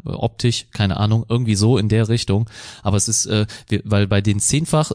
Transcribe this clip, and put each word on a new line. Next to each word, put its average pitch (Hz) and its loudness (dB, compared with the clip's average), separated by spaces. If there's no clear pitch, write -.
optisch, - -2
keine 101 0
Ahnung, 110 2
irgendwie 113 0
so 107 4
in 101 0
der 107 2
Richtung. 113 0
Aber 101 0
es - -2
ist, - -2
äh, 107 0
wir, 104 -2
weil 101 2
bei 98 2
den 101 2
zehnfach 156 0